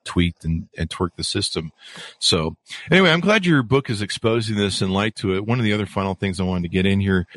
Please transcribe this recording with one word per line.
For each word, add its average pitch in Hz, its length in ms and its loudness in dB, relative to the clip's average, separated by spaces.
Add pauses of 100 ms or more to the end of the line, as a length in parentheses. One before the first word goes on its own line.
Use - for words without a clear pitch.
tweaked 87 400 0
and, 82 320 -4
and 85 140 -4
twerked - 260 -6
the - 80 -8
system. 90 480 -4 (460)
So 80 380 0 (340)
anyway, 180 200 6
I'm 170 100 4
glad 196 260 2
your 151 160 6
book 127 260 0
is 107 140 -2
exposing 110 540 -2
this 101 260 0
and 95 100 0
light 104 240 0
to 92 180 -2
it. 101 120 -4
One 120 120 0
of 117 60 0
the 104 80 2
other 104 140 0
final 98 280 -2
things 95 260 -4
I 92 40 0
wanted 90 200 0
to 87 40 -4
get 92 180 0
in 98 140 2
here, 95 260 2 (100)